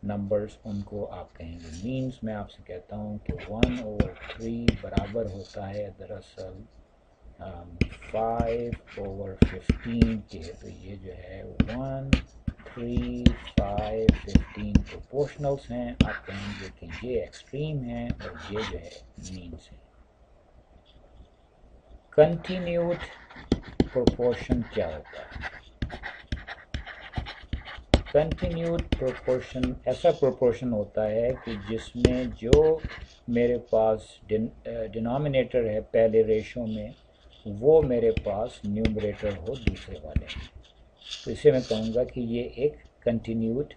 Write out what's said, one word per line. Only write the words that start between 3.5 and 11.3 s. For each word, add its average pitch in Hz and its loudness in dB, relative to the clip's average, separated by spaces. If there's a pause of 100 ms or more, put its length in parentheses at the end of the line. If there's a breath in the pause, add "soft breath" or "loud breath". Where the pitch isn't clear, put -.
ओवर 104 -4
थ्री 117 -6 (180)
बराबर 98 -2
होता 98 -12
है 101 -6
दरअसल, 95 -14 (760)
अम, 87 -4
फ़ाइव 117 -2 (260)
ओवर 95 -8
फिफ्टीन 113 0
के, 98 -12
तो 80 -14
ये 90 -14
जो 95 -14
है 92 -14